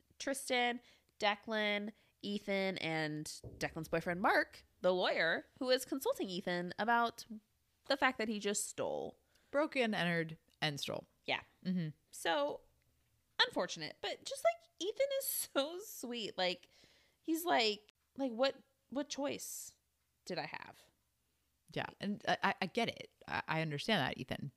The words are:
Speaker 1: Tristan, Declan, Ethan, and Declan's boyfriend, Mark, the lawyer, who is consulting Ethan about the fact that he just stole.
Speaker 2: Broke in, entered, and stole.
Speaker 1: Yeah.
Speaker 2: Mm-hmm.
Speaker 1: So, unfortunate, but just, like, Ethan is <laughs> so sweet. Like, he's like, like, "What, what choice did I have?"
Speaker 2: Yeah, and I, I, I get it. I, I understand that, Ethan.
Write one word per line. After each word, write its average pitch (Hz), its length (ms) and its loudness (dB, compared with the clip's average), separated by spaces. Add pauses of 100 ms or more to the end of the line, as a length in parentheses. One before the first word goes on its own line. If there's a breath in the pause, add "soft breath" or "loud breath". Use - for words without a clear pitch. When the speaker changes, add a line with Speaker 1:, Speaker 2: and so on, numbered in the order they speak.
(180)
Speaker 1:
Tristan, 247 640 0 (380 soft breath)
Declan, 208 720 0 (320 soft breath)
Ethan, 196 560 0
and 156 520 -2 (280)
Declan's 160 300 -6
boyfriend, 170 320 0
Mark, 294 420 2 (200)
the 180 100 6
lawyer, 185 540 2 (120)
who 254 120 2
is 254 140 4
consulting 339 440 -2
Ethan 180 500 -2
about 233 460 2 (640)
the 277 80 4
fact 262 220 2
that 220 100 0
he 214 100 -2
just 202 300 0
stole. 76 480 -4 (340 soft breath)
Speaker 2:
Broke 294 260 2
in, 226 180 4
entered, 165 420 2 (240)
and 147 180 0
stole. - 280 -4 (180)
Speaker 1:
Yeah. - 160 0 (260)
Speaker 2:
Mm-hmm. 180 220 0 (220)
Speaker 1:
So, 302 500 0 (880)
unfortunate, 180 560 -2
but 359 220 -6
just, - 200 -6
like, 659 440 0
Ethan 523 180 2 (140)
is - 300 -2
<laughs> - 40 -6
so 294 180 0 (140)
sweet. 233 500 -6
Like, 180 320 0 (540 soft breath)
he's 320 240 0
like, 220 340 4 (380)
like, 262 140 -2
"What, 262 220 2 (360)
what 285 180 -4
choice - 640 -6 (540)
did 185 120 -4
I - 120 -4
have?" - 260 -12 (960)
Speaker 2:
Yeah, 143 140 -2 (140)
and 196 280 -4
I, 175 160 4
I, 196 180 2
I 190 40 0
get 233 220 -2
it. - 200 -8 (180)
I, - 220 -2
I 160 140 0
understand 160 440 0
that, - 140 -4
Ethan. - 360 -6